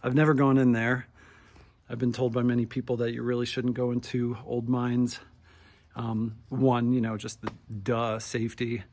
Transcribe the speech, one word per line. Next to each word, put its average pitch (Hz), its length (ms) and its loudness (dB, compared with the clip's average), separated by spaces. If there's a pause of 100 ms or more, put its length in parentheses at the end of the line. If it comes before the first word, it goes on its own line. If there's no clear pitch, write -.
I've 127 120 -2
never 151 200 6
gone 135 240 6
in 127 140 6
there. 120 340 0 (800)
I've 120 100 -8
been 120 140 0
told 123 200 0
by 123 100 0
many 120 240 2
people 123 320 -4
that 117 140 -2
you 120 100 -6
really 120 240 -2
shouldn't 123 280 -2
go 123 180 0
into 120 520 -2
old 120 240 -4
mines. 123 520 0 (760)
Um, 113 420 -4 (120)
one, 123 440 2
you 127 80 2
know, 113 160 -2
just - 240 -10
the - 100 -6 (320)
duh, 113 360 0
safety. 117 640 -4 (100)